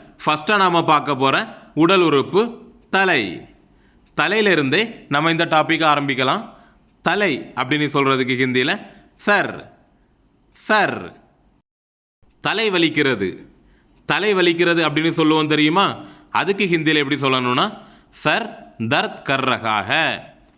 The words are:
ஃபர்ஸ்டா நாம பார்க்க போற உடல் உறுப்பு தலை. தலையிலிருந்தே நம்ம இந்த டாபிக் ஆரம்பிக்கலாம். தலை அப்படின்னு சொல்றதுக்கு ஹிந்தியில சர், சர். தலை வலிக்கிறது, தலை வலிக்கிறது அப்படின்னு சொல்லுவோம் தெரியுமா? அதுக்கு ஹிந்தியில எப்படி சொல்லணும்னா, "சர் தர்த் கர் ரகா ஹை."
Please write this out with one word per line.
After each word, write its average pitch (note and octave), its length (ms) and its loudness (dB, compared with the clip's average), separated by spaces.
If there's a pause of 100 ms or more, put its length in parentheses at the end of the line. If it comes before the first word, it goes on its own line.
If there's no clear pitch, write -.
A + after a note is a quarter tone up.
(260)
ஃபர்ஸ்டா D#3 320 0
நாம F3 260 2
பார்க்க C#3+ 320 2
போற C3+ 420 0 (180)
உடல் F3 260 4
உறுப்பு D#3+ 600 0 (280)
தலை. D3+ 580 -2 (760)
தலையிலிருந்தே F#3 880 0
நம்ம D#3 220 2
இந்த E3 140 0
டாபிக் D#3 380 0
ஆரம்பிக்கலாம். C#3 680 0 (520)
தலை F3 540 -2
அப்படின்னு D3 380 -2
சொல்றதுக்கு C3+ 400 0
ஹிந்தியில B2+ 520 -2 (300)
சர், E3 600 -2 (760)
சர். B2 680 -4 (1200)
தலை G3+ 300 -2
வலிக்கிறது, C#3+ 720 0 (600)
தலை F#3 300 0
வலிக்கிறது E3+ 540 2
அப்படின்னு D#3 220 0
சொல்லுவோம் D#3 360 2
தெரியுமா? D3+ 520 0 (320)
அதுக்கு F#3+ 340 0
ஹிந்தியில D#3+ 300 0
எப்படி C#3+ 260 0
சொல்லணும்னா, C3 560 0 (320)
"சர் - 680 -6
தர்த் D3 460 -2
கர் C3 240 -2
ரகா A2 360 0
ஹை." C3 360 -2 (380)